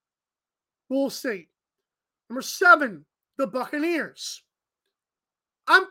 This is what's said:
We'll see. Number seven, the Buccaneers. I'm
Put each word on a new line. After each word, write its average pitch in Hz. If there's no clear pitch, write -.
We'll 269
see. 202
Number 247
seven, 294
the 269
Buccaneers. 254
I'm 359